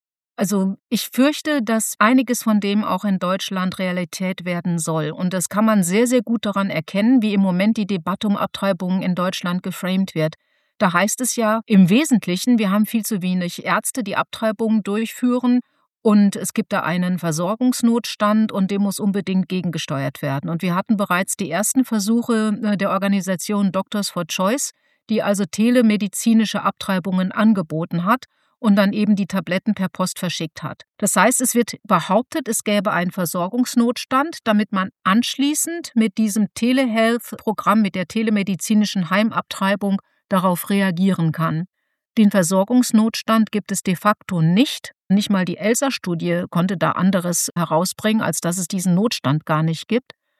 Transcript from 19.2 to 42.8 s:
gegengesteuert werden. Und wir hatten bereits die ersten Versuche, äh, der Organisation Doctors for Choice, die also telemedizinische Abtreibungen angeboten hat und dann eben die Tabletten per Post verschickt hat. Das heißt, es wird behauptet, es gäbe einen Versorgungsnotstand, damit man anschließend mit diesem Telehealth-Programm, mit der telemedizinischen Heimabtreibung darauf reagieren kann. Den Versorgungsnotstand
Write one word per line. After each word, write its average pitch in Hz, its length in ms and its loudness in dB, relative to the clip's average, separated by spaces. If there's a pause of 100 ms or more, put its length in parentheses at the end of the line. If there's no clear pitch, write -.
gegengesteuert 156 720 -4
werden. 143 280 -4
Und 165 120 -4
wir 175 140 0
hatten 196 220 0
bereits 185 380 -2
die 175 140 -6
ersten 214 340 0
Versuche, 220 800 0
äh, 208 160 0
der 196 140 0
Organisation 196 800 0
Doctors 196 380 -4
for 175 180 -6
Choice, 208 440 -2 (380)
die 214 140 0
also 196 220 0
telemedizinische 220 1160 2
Abtreibungen 185 680 -2
angeboten 175 760 0
hat 226 200 0 (340)
und 208 160 4
dann 202 180 4
eben 208 220 2
die 196 100 0
Tabletten 190 480 -2
per 190 160 -4
Post - 300 -6
verschickt - 420 -6
hat. - 220 -10 (140)
Das - 180 -2
heißt, 220 260 4
es 254 140 0
wird 240 280 0
behauptet, 208 640 0
es 220 160 -4
gäbe 208 280 0
einen 175 200 -2
Versorgungsnotstand, 240 1300 -2
damit 208 280 0
man 190 180 -2 (140)
anschließend 285 920 0
mit 220 220 0
diesem 214 360 0
Telehealth-Programm, 226 1300 0
mit 190 140 0
der 180 120 -4
telemedizinischen 208 1000 0
Heimabtreibung 202 920 0 (280)
darauf 180 400 0
reagieren 190 600 2
kann. 160 340 -2 (520)
Den 208 140 6
Versorgungsnotstand 214 1200 2